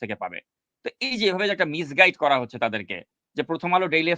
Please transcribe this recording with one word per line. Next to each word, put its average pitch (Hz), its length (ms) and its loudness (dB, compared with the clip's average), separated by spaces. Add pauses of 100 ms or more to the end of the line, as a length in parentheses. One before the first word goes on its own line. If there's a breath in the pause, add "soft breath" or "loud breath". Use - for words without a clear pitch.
থেকে 107 140 -6
পাবে। 87 240 -8 (440)
তো - 40 -6 (120)
এই 262 200 -4
যে 220 100 2
এভাবে 185 180 0
যে 202 80 0
একটা 165 180 0
মিসগাইড 165 500 2
করা 139 180 4
হচ্ছে 120 240 -8
তাদেরকে, 104 320 -4 (380)
যে 139 80 -2
প্রথম 165 300 -4
আলো, 185 140 4
ডেইলি 160 300 2